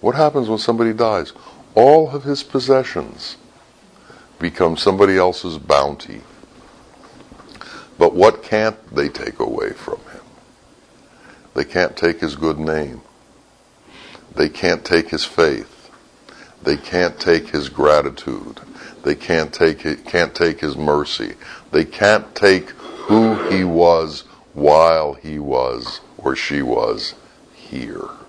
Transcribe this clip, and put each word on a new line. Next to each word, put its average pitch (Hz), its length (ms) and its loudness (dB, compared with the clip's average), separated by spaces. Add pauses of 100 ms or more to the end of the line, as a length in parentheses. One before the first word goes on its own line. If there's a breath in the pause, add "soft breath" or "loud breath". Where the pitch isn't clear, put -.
What 123 140 0
happens 143 340 0
when 110 100 -2
somebody 113 340 0
dies? 110 400 -2 (420 loud breath)
All 143 360 6
of 135 140 -10
his 143 180 -4
possessions 127 960 -2 (1000 loud breath)
become 82 380 0
somebody 98 400 4
else's 90 420 0
bounty. 69 640 0 (1800 loud breath)
But 85 160 4
what 101 280 6
can't 107 340 -2 (180)
they 71 160 -2
take - 280 -12
away 55 340 -4
from - 280 -10
him? - 220 -20 (1300 soft breath)
They 71 100 -2
can't - 320 -2
take 85 240 -4
his 73 140 -6
good 78 240 -2
name. 78 440 -6 (1300 loud breath)
They 78 140 0
can't 82 360 -2
take 85 260 0
his 78 140 -4
faith. 71 560 -2 (840 loud breath)
They - 140 0
can't 87 420 -2
take 85 300 0
his 71 200 -4
gratitude. 69 920 0 (420 loud breath)
They 73 120 0
can't 80 380 -2
take, 78 520 -2
can't 85 300 -2
take 82 260 -2
his 73 160 -6
mercy. 73 580 -2 (360 loud breath)
They 90 140 2
can't 107 500 0
take 95 360 2 (380 loud breath)
who 110 260 4 (140)
he 95 160 0
was 82 600 2 (280 soft breath)
while 76 640 4
he 76 240 -12
was 64 600 -4 (180)
or 65 180 -4
she 71 240 -4
was 58 540 -4 (400 soft breath)
here. - 560 -12 (180)